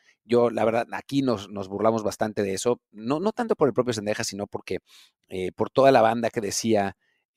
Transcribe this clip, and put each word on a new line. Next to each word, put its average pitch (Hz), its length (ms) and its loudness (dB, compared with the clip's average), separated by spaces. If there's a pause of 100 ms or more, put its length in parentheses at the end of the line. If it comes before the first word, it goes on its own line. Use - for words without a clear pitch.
(260)
Yo, 120 240 4
la 110 160 -2
verdad, 113 280 0
aquí 139 280 -4
nos, 104 280 -2
nos 98 180 -10
burlamos 107 340 0
bastante 104 400 -4
de 98 140 -2
eso. 120 340 -2
No, 117 300 -4
no 202 120 -2
tanto 220 240 -4
por 151 120 2
el 113 80 -2
propio 123 180 0
Cendejas, 107 320 -4
sino 101 220 -8
porque, 98 320 -10 (480)
eh, 92 240 -6
por - 180 -4
toda 135 220 6
la 123 100 8
banda 113 300 2
que 120 100 -6
decía, 101 560 0 (400)